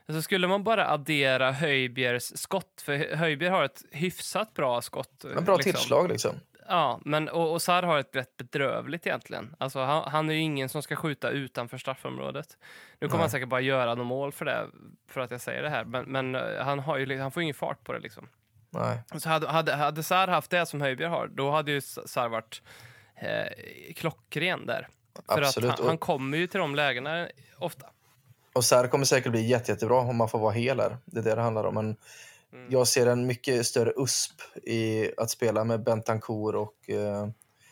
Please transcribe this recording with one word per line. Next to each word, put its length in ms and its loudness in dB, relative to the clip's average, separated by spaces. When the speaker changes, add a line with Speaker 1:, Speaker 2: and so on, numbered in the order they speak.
Speaker 1:
Alltså 140 -2
skulle 260 2
man 160 2
bara 240 2
addera 640 4
Höjbjergs 840 0
skott, 480 -6
för 120 -2
Hö-, 200 -2
Höjbjerg 360 2
har 120 4
ett 260 -6
hyfsat 640 -4
bra 280 0
skott, 420 -10
Speaker 2:
Men 100 0
bra 120 6
Speaker 1:
liksom. 160 2
Speaker 2:
tillslag, 360 4
liksom. 260 0
Speaker 1:
Ja, 340 2
men, 240 0
och, 240 0
och 100 -2
Sarr 200 4
har 160 4
ett 180 -4
rätt 200 -6
bedrövligt 720 -2
egentligen. 520 -6
Alltså, 220 -4
han, 220 2
han 180 2
är 40 0
ju 60 0
ingen 280 -2
som 140 -6
ska 140 -4
skjuta 340 -2
utanför 480 -6
straffområdet. 800 -8
Nu 80 -2
kommer 100 0
Speaker 2:
Nej. 40 4
Speaker 1:
han 80 2
säkert 180 -2
bara 120 2
göra 340 2
något 120 -4
mål 260 -4
för 120 -8
det, 220 -2
för 100 -6
att 100 -4
jag 100 -8
säger 220 -6
det 80 -4
här. 140 -2
Men, 200 -6
men, 300 -2
eh, 300 -4
han 140 0
har 200 -2
ju 80 -2
li-, 120 -4
han 120 -4
får 120 -4
ingen 120 -2
fart 300 -8
på 80 -8
det, 60 -6
liksom. 300 -16
Speaker 2:
Nej. 320 -4
Speaker 1:
Så 100 -6
hade, 200 2
hade, 260 2
hade 280 0
Sarr 260 2
haft 220 0
det 160 2
som 140 -6
Höjbjerg 300 -2
har, 180 -2
då 220 -2
hade 200 0
ju 80 0
S-, 320 -12
Sarr 180 -2
varit, 340 -8
eh, 800 -6
klockren 720 -4
där. 220 -4
För 140 2
Speaker 2:
Absolut. 280 2
Speaker 1:
att 80 -2
han, 60 -2
Speaker 2:
Och 60 4
Speaker 1:
han 80 0
kommer 400 -2
ju 80 0
till 140 -4
de 140 -2
lägena 540 -2
ofta. 280 -8
Speaker 2:
och 100 4
Sarr 240 8
kommer 160 4
säkert 280 2
bli 140 2
jätte-, 260 4
jättebra 280 2
om 160 0
man 120 4
får 100 -2
vara 140 2
hel 280 0
här. 240 0
Det 160 -8
är 40 -2
det 100 4
det 80 0
handlar 220 0
om. 100 0
Men 220 -2
Speaker 1:
Mm. 180 -18
Speaker 2:
jag 180 6
ser 180 6
en 200 4
mycket 400 2
större 300 4
USP 440 -2
i 540 0
att 140 -2
spela 340 2
med 200 0
Bentancur 720 0
och, 340 -6
eh, 380 -2